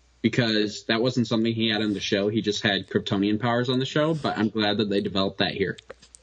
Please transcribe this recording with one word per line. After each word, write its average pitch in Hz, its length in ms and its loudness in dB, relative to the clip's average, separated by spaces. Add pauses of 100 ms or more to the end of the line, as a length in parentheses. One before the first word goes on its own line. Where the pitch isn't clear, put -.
(220)
Because 110 640 0
that 113 160 0
wasn't 123 260 0
something 113 260 0
he 113 160 0
had 107 120 0
on 107 120 0
the 98 60 -4
show. 101 300 0
He 107 120 0
just 101 220 -2
had 98 260 0
Kryptonian 104 500 0
powers 120 300 0
on 127 100 0
the 131 60 -2
show, 156 280 0
but 139 240 -4
I'm 107 120 2
glad 104 280 0
that 107 120 0
they 98 120 2
developed 98 380 -2
that 90 140 0
here. - 240 -2 (460)